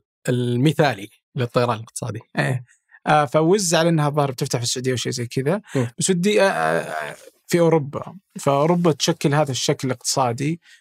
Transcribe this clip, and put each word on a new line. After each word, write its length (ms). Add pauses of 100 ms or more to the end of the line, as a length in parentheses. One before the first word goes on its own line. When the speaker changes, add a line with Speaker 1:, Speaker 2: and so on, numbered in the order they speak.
(300)
Speaker 1:
المثالي 800 (260)
للطيران 400
الاقتصادي. 440 (200)
Speaker 2:
إيه. 240 (440)
آه، 180
فويز 500
على 140
إنها 200
ظاهر 220
بتفتح 280
في 40
السعودية 300
وشيء 180
زي 160
كذا. 340 (140)
Speaker 1:
مم. 120 (120)
Speaker 2:
بس 100
ودي، 320
آه، 40
آه، 680 (320)
في 120
أوروبا. 580 (220)
فأوروبا 520
تشكل 420
هذا 180
الشكل 360
الاقتصادي. 720 (200)